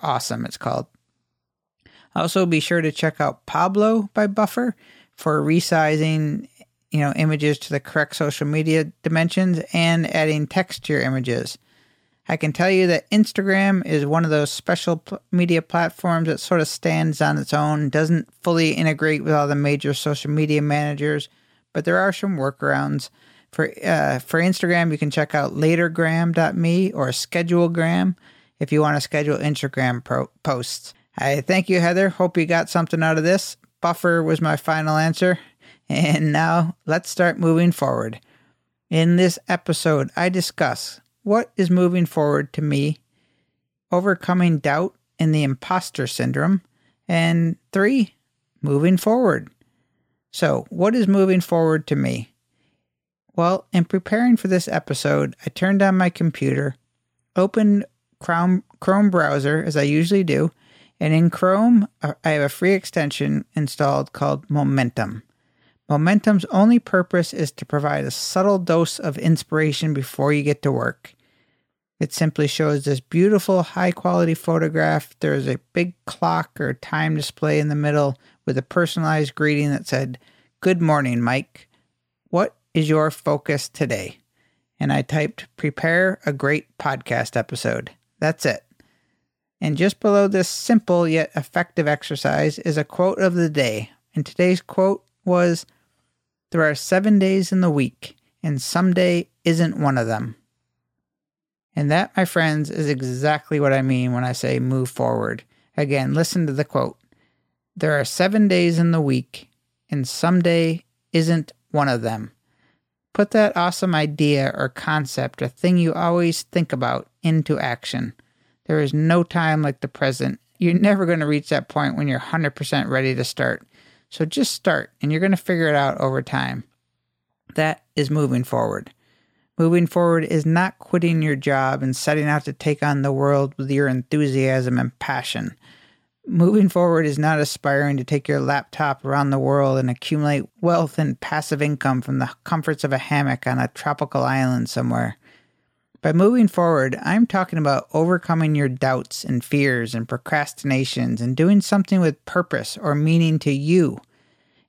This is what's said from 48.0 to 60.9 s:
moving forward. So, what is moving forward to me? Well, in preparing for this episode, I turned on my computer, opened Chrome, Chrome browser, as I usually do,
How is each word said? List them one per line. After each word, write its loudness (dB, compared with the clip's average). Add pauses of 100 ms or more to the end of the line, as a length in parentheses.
moving 4
forward. 0 (840)
So, 0
what 0
is 2
moving 4
forward 0
to -2
me? -4 (1040)
Well, 0
in 2
preparing 2
for 0
this 0
episode, -2
I -8
turned 0
on 4
my 2
computer, -2 (640)
opened 2 (340)
Chrome, 0 (160)
Chrome 4
browser, 2
as -2
I 2
usually 2
do, 0 (480)